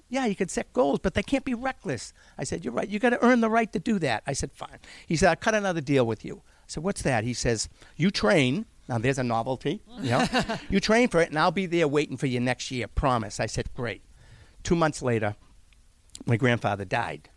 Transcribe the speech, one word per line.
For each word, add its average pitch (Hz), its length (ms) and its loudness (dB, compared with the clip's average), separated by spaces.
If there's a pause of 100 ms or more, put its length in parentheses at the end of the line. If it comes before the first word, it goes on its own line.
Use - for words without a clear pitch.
"Yeah, 254 180 -2
you 202 80 0
can 180 140 -2
set - 240 -6
goals, 262 280 2
but 190 140 -2
they 202 80 0
can't - 220 -2
be 254 100 -4
reckless." 226 580 -6 (240)
I - 80 -8
said, 170 200 -6
"You're - 100 -6
right. - 140 -2
You 202 100 -2
gotta 240 260 2
earn 240 160 6
the 220 100 2
right 226 220 2
to 220 60 -2
do 202 220 0
that." 120 260 0
I 139 60 -2
said, 139 200 -6
"Fine." - 280 -16 (260)
He 165 100 0
said, 180 140 6
"I'll 165 60 4
cut 220 180 0
another 190 260 0
deal 135 260 4
with 110 180 -4
you." - 200 -12
I - 240 -20
said, 151 140 -8
"What's 196 200 -4
that?" 117 220 0
He 120 100 -4
says, 117 340 -2 (280)
"You 175 140 2
train." 180 560 2 (220)
Now, 120 80 -2
there's 127 220 0
a 131 40 0
novelty. 123 600 -2 (180)
You 127 100 -4
know? 139 160 2 (220)
<laughs> - 220 -8
"You 190 100 2
train 233 280 4
for 165 120 2
it, 170 80 2
and 151 100 -4
I'll 175 120 4
be 185 160 -2
there 170 200 2
waiting 147 300 0
for 147 100 -4
you 123 140 0
next 123 300 -2
year. 120 180 -6
Promise." 117 500 0
I 117 80 -2
said, - 280 -6
"Great." 117 280 -6 (640)
Two 180 120 0
months 160 260 0
later, 110 340 0 (880)
my 120 100 4
grandfather 107 480 0
died. 90 520 -4